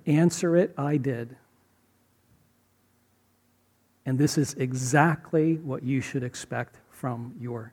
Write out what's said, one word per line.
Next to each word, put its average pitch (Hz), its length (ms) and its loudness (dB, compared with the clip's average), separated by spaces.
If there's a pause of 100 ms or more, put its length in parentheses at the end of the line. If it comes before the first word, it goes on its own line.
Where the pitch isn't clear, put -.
answer 170 500 4
it, 185 220 4
I 147 200 0
did. 120 380 -6 (2750)
And 131 120 0
this 147 200 2
is 139 160 0
exactly 151 1000 2
what 143 260 -8
you 131 180 -2
should 127 220 -6
expect 123 560 -10 (120)
from 123 500 -8
your 120 320 -10